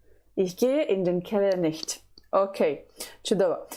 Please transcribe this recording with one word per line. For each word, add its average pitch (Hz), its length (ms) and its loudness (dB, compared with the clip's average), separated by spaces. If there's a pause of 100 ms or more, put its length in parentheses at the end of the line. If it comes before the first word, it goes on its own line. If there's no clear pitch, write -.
(360)
Ich 180 220 0
gehe 269 260 2
in 190 200 0
den 175 180 0
Keller 196 360 0
nicht. 156 440 -4 (300)
Окей, 190 560 0 (360)
чудово. 185 540 0